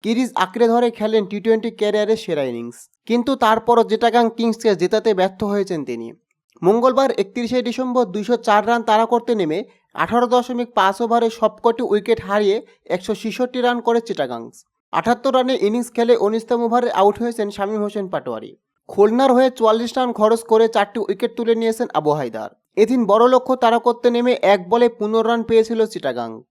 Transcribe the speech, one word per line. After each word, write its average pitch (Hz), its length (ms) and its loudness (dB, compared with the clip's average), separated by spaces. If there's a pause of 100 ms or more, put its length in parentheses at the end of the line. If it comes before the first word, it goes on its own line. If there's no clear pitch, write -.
কিরিজ 233 320 -2
আঁকড়ে 202 320 0
ধরে 240 240 2
খেলেন 220 340 -2
টি 202 140 -10
টোয়েন্টি 220 320 0
ক্যারিয়ারের 214 520 -2
সেরা 147 200 -4
ইনিংস, 120 340 -8 (280)
কিন্তু 240 300 -2
তারপরও 226 540 2
চিটাগাং 233 360 2 (120)
কিংসকে 226 380 0
জেতাতে 208 380 0
ব্যর্থ 190 300 -2
হয়েছেন 196 420 -2
তিনি। 117 220 -8 (540)
মঙ্গলবার 240 480 2 (120)
একত্রিশে 240 400 -4
ডিসেম্বর 247 440 -2
দুইশো 208 320 -4
চার 214 300 2
রান 233 140 2
তাড়া 220 240 2
করতে 233 300 -2
নেমে 170 240 -2 (340)
আঠারো 226 340 0
দশমিক 240 500 -2
পাঁচ 190 240 2
ওভারে 233 280 0
সবকটি 233 540 -2
উইকেট 214 440 0
হারিয়ে 208 300 0 (280)
একশো 180 300 -6
ছেষট্টি 247 460 -6
রান 240 200 0
করে 233 260 0
চিটাগাংস। 120 480 -8 (380)
আটাত্তর 240 420 -2
রানে 254 180 0 (140)
ইনিংস 233 280 -4
খেলে 233 180 2 (120)
উনিশতম 226 380 -2
ওভারে 233 280 0
আউট 202 300 2
হয়েছেন 226 300 -4
শামীম 202 340 -6
হোসেন 208 280 -6
পাটোয়ারি। 113 380 -8 (380)
খুলনার 233 460 4
হয়ে 254 220 4
চুয়াল্লিশ 226 400 2
রান 254 160 -2
খরচ 220 300 2
করে 220 220 4 (100)
চারটি 202 240 0
উইকেট 208 380 -4
তুলে 233 180 0
নিয়েছেন 226 380 -2
আবু 151 180 0
হায়দার। 117 400 -6 (260)
এদিন 233 280 2
বড় 214 220 4
লক্ষ্য 254 280 2
তাড়া 233 240 2
করতে 233 300 0
নেমে 240 320 0
এক 196 180 4 (100)
বলে 240 200 4
পনেরো 220 400 -2
রান 233 140 0
পেয়েছিল 226 420 2
চিটাগাং। 123 440 -6 (220)